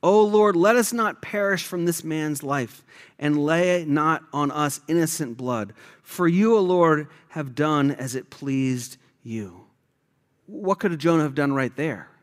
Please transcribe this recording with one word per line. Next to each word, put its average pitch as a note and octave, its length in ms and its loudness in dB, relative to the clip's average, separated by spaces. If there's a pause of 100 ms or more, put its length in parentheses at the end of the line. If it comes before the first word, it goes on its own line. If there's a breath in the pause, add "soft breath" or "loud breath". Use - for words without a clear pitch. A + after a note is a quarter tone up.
"O G#3 220 6
Lord, G#3 320 4
let G3 180 6
us A#3+ 180 2
not A3+ 300 -2
perish G3 420 -2
from F3 200 -4
this E3+ 180 -2
man's D#3 400 -4
life, C3+ 400 -6 (380 loud breath)
and D3 240 0
lay F3 400 0
not D#3 480 0
on C#3+ 180 -2
us D3 380 -4
innocent D#3+ 480 -2
blood. A#2+ 380 -6 (280 loud breath)
For - 240 -4
you, G#3 300 4
O G#3 40 4
Lord, E3+ 460 2 (220 soft breath)
have C3+ 260 -10
done C#3+ 380 2
as C3 240 -8
it B2+ 140 -10
pleased C3 680 -4 (260 soft breath)
you." G2+ 440 -12 (800)
What G3 340 -4
could F3 180 -2
Jonah D#3+ 240 2
have C#3 140 -4
done C#3+ 160 0
right C3 240 -2
there? C3+ 320 -6 (140)